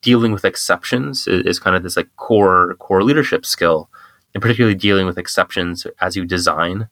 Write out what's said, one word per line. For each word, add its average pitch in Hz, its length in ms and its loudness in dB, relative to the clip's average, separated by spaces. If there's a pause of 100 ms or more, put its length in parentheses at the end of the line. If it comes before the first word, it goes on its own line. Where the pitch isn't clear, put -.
dealing 117 300 4
with 98 120 -6
exceptions 131 840 -2
i-, - 40 0
is 90 260 0
kind 92 180 0
of 87 60 -2
this, 87 140 -6
like, 87 200 -4
core, 92 640 4
core 95 240 0
leadership 143 440 0
skill, 82 420 0 (460)
and 98 80 -6
particularly 110 320 2
dealing 98 320 0
with 90 120 -6
exceptions 90 680 -4 (140)
as 90 160 -4
you 92 80 -6
design 87 680 -2